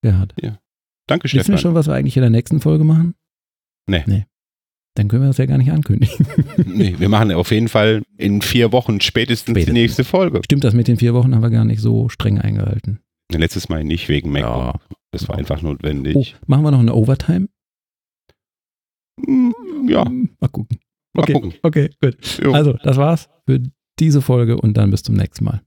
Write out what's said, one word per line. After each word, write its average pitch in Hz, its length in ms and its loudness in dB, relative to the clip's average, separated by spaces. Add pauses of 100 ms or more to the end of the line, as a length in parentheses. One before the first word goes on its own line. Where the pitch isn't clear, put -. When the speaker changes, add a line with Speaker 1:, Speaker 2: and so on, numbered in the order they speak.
Speaker 1:
Gerhard. 95 400 0
Speaker 2:
Ja. 110 160 -8 (500)
Danke, 147 180 0
Speaker 1:
Wissen 135 100 -4
wir - 80 2
Speaker 2:
Stefan. 202 140 2
Speaker 1:
schon, 170 160 0
was 156 120 2
wir 151 80 -2
eigentlich 131 220 -2
in 131 60 4
der 120 80 4
nächsten 120 300 2
Folge 156 220 2
machen? 160 320 2 (720)
Speaker 2:
Nee. 87 180 0
Speaker 1:
Nee. 101 200 -2 (720)
Dann 104 120 0
können 120 160 2
wir 139 40 2
das 135 80 0
ja 131 80 0
gar 135 140 0
nicht 127 120 2
ankündigen. - 560 0 (200)
<laughs> - 200 0
Speaker 2:
Nee, 92 320 0
wir 98 120 0
machen 107 220 2
auf 85 180 0
jeden 110 180 2
Fall 107 340 2 (140)
in 104 240 0
vier 117 320 0
Wochen 117 300 0
spätestens 117 500 -2
Speaker 1:
Spätestens. 101 220 2
Speaker 2:
die 120 60 4
nächste 117 240 2
Folge. 175 380 0
Speaker 1:
Stimmt, 139 220 0
das 110 80 4
mit 117 160 2
den 117 80 2
vier 117 160 2
Wochen 123 220 2
haben 113 80 4
wir 117 80 0
gar 113 160 2
nicht 110 160 0
so 113 260 0
streng 101 320 -2
eingehalten. 104 600 -4 (300)
Speaker 2:
Nee, 82 80 -4
letztes 80 300 -2
Mal 80 160 -4
nicht 80 240 -4
wegen 78 240 -2
MacBook. 60 420 -4
Speaker 1:
Ja. - 60 -10 (320)
Speaker 2:
Das - 160 -8
war - 80 -6
Speaker 1:
Ja. 78 40 -6
Speaker 2:
einfach 76 200 -6
notwendig. 73 560 -4
Speaker 1:
Oh, 135 80 2 (220)
machen 143 180 2
wir 151 60 2
noch 131 100 4
eine 117 140 2
Overtime? 135 540 0 (1700)
Speaker 2:
Mm, 254 300 0 (360)
ja. - 180 2
Speaker 1:
Mal 247 440 -4
gucken. - 300 -8 (360)
Speaker 2:
Mal - 80 -2
Speaker 1:
Okay, 156 120 0
Speaker 2:
gucken. 104 280 -4
Speaker 1:
okay, 156 280 0 (120)
gut. - 400 -4
Speaker 2:
Jo. 139 100 2
Speaker 1:
Also, 147 200 4 (100)
das 135 140 2
war's 156 320 0 (180)
für 131 140 2 (380)
diese 147 240 4
Folge 120 360 2
und 107 200 0
dann 104 120 4
bis 101 120 -2
zum 110 120 -4
nächsten 101 300 -2
Mal. 107 220 -4